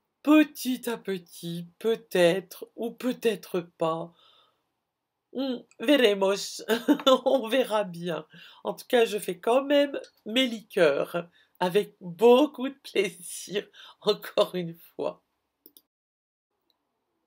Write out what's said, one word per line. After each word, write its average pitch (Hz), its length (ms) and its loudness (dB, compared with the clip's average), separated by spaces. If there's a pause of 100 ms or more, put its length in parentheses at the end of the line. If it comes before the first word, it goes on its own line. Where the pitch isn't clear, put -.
(220)
petit 277 680 2
à 226 80 -6
petit, 175 680 -10 (120)
peut-être 190 1000 0
ou 226 140 -6
peut-être 226 680 -4 (180)
pas. 165 340 -4 (1200)
Hmm, 262 280 -6 (200)
veremos. 202 880 2
<laughs> 254 560 2
On 262 240 0
verra 220 360 0
bien. 170 420 -8 (380)
En 208 100 -4
tout - 120 -18
cas, 233 200 4
je 202 120 -6
fais 180 200 -8
quand 254 260 2
même 285 340 0 (280)
mes 247 200 0
liqueurs 175 800 -2 (320)
avec 185 440 0
beaucoup 247 680 4
de 269 140 -12
plaisir, - 840 -6 (180)
<laughs> - 180 -20
encore - 520 -2
une 170 220 -8
fois. - 460 -10 (2000)